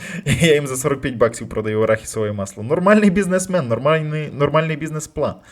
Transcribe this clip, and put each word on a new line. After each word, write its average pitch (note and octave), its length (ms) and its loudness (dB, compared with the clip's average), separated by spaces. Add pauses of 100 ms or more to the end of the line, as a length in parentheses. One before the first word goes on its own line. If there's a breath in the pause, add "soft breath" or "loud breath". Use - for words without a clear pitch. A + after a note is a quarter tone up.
<laughs> - 220 -10
Я D3+ 280 4
їм C#3+ 140 2
за C3 100 -4
сорок C#3 240 -2
п'ять C3 140 -4
баксів A2+ 340 -4
продаю G#2+ 320 -2
арахісове A2 500 -2
масло. G2+ 320 -8
Нормальний G3 460 4
бізнесмен, F#3 580 0
нормальний, D3+ 640 0
нормальний D3+ 460 0
бізнес-план. D3+ 580 -6 (160 loud breath)